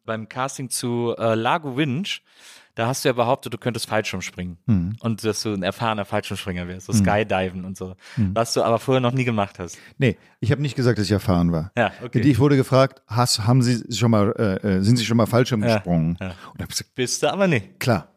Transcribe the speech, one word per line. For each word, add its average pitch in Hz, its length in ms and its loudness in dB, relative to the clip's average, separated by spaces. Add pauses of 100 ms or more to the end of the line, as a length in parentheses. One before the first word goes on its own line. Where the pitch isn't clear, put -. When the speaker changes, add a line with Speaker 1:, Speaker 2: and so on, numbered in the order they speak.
Speaker 1:
beim 110 240 -8
Casting 131 420 -8
zu, 120 480 -2
äh, 113 160 2
Lago 131 420 0
Winch, 151 460 -2 (520)
da 113 120 -2
hast 135 180 -4
du 143 60 4
ja - 20 0
behauptet, 120 400 0
du 117 60 -10
könntest 117 300 -4
Fallschirmspringen. 92 760 -4
Speaker 2:
Mhm. 101 360 0
Speaker 1:
Und 113 240 -4
dass 107 180 -2
du 107 100 -2
ein 98 100 -4
erfahrener 104 440 -2
Fallschirmspringer 95 600 -6
wärst, 92 180 -12
so 107 80 -4
Speaker 2:
Mhm. 104 100 4
Speaker 1:
Skydiven 95 600 0
und 95 100 -10
so. 92 200 -10 (200)
Speaker 2:
Mhm. 101 180 0
Speaker 1:
Was 117 200 -2
du 123 80 2
aber 117 160 2
vorher 131 220 0
noch 120 120 2
nie 131 120 0
gemacht 107 340 -2
hast. 87 180 -10 (220)
Speaker 2:
Nee, 127 180 2 (240)
ich 110 120 0
habe 135 100 0
nicht 139 120 -4
gesagt, 120 240 2
dass 104 60 0
ich 92 80 0
erfahren 87 400 2
war. 82 240 -2
Speaker 1:
Ja, 110 160 0 (100)
okay. 123 180 -2
Speaker 2:
Ich 120 180 4
wurde 143 180 4
gefragt, 131 500 2
hast, 113 400 0
haben 127 160 6
Sie 120 220 2 (100)
schon 117 160 2
mal, 107 280 4
äh, 98 400 0
äh, 95 40 2
sind 113 140 4
Sie 117 80 -2
schon 113 140 2
mal 110 80 4
Fallschirm 117 360 2
Speaker 1:
Ja, 117 120 2
Speaker 2:
gesprungen? 87 460 0
Speaker 1:
ja. 95 80 -8 (260)
Speaker 2:
Und - 80 -10
hab - 80 -8
gesagt, - 240 -10
Speaker 1:
Bist - 280 -2
du 147 80 2
aber 190 160 0
nicht. 143 320 -2
Speaker 2:
klar, 127 380 0